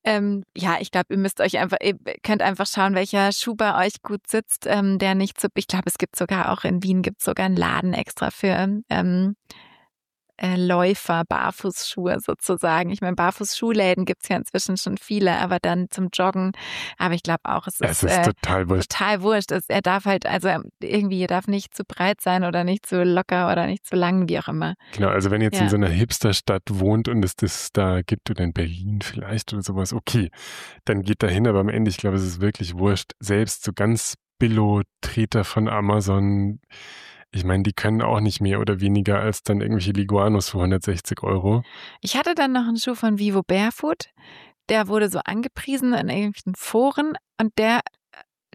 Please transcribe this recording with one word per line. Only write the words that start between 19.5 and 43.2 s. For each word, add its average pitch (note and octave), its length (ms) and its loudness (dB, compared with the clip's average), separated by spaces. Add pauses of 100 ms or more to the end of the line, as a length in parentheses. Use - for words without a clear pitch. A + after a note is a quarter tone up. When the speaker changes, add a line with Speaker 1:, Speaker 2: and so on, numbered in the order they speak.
Speaker 1:
Es, - 160 -2
er - 140 0
darf F#3+ 240 0
halt, G3 200 2
also, F#3 220 0
ähm, E3 160 0 (180)
irgendwie, G3 400 0
er F3+ 60 -2
darf F3+ 180 0
nicht G3+ 300 -2
zu - 80 -8
breit F#3+ 380 -2
sein F#3 220 2
oder F3 200 0
nicht F#3+ 220 -2
zu F3+ 180 2
locker F3+ 480 2
oder E3+ 140 0
nicht - 200 -6
zu - 80 -6
lang, F3+ 340 2
wie E3 120 -2
auch - 80 -8
immer. D#3+ 260 -4 (220)
Speaker 2:
Genau, G2 140 2
also G2 200 2
wenn G#2+ 120 2
ihr A2 60 4
jetzt G#2+ 100 -2
in G#2+ 60 4
Speaker 1:
Ja. G2+ 60 2
Speaker 2:
so G#2+ 60 2
einer G2+ 140 4
Hipsterstadt G2 800 0
wohnt G#2 380 2
und G#2+ 160 2
es F2+ 120 -2
das - 360 -2
da F#2 300 2
gibt - 280 -4
oder F#2+ 120 -2
in E2+ 120 0
Berlin F2+ 460 -2
vielleicht G2+ 520 -6
oder G#2 100 -4
sowas, F#2+ 300 -4
okay, A2 380 -2 (560)
dann G2+ 160 0
geht G2+ 200 0
da G#2+ 60 2
hin, G2 180 2
aber G2+ 140 4
am G2+ 80 2
Ende, A2 220 0
ich F#2+ 80 -4
glaub, G2 160 0
es F#2+ 100 0
ist F2+ 160 -4
wirklich F#2+ 380 -2
wurscht. G2 420 0
Selbst G#2 420 0
so G2+ 100 -4
ganz A2 420 0 (260)
Billo-Treter G#2+ 1040 2
von A2 240 0
Amazon, G2+ 920 2 (760)
ich F2+ 100 -2
mein, F#2 180 2
die G2 100 2
können A2 300 0
auch A2 180 2
nicht G#2+ 220 0
mehr G2 180 2
oder G2+ 200 0
weniger G2+ 380 2
als G#2+ 240 -2
dann G2+ 200 0
irgendwelche G#2 300 0
Leguanos G2+ 580 2
für G2 80 -4
hundertsechzig F#2 640 0
Euro. G2 400 2 (400)
Speaker 1:
Ich - 160 -4
hatte E4 160 2
dann C#4 180 2
noch B3 160 2
einen A#3 80 0
Schuh A#3+ 180 -2
von A3 240 0
Vivo G3 240 2